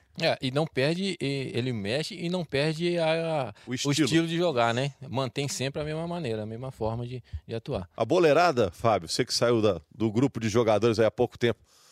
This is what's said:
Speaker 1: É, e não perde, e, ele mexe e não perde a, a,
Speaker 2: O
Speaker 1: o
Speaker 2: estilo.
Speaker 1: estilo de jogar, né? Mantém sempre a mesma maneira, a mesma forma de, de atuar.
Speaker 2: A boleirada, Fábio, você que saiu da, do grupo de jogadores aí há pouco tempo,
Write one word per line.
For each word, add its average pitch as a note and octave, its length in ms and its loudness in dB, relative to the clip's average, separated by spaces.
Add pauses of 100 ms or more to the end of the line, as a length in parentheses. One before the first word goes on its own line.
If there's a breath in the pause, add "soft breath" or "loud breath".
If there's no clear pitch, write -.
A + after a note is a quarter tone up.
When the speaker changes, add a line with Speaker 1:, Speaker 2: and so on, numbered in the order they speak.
(220)
Speaker 1:
É, D3+ 200 2
e C3 100 -2
não D3 140 0
perde, E3+ 540 -2
e, C3+ 340 -4
ele B2 200 -2
mexe A#2 420 -4
e E3 140 -6
não F3+ 160 -4
perde D#3+ 520 -2
a, D#3+ 520 -2
a, G#2 40 -14 (140 loud breath)
Speaker 2:
O A#2 40 -8
Speaker 1:
o - 20 -2
Speaker 2:
estilo. C#3+ 320 0
Speaker 1:
estilo E3 220 2
de E3 100 -4
jogar, B2 360 2
né? C3+ 200 -2 (160)
Mantém C3+ 400 -4
sempre C#3 320 -6
a - 20 -6
mesma D#3 240 -6
maneira, C3 360 -6
a - 20 -6
mesma A#2 260 -10
forma A2+ 340 -4
de, B2 160 -10 (240 loud breath)
de A2+ 100 -8
atuar. A2+ 420 -6
Speaker 2:
A - 80 0
boleirada, D3 640 4
Fábio, G2+ 380 0
você B2+ 160 -2
que - 80 -6
saiu A#2+ 280 4
da, G2 200 2 (120)
do A2 180 -2
grupo B2 280 2
de A2+ 80 -2
jogadores A2 500 4
aí A2 80 6
há G#2 60 4
pouco - 260 -2
tempo, A#2 220 0 (320 soft breath)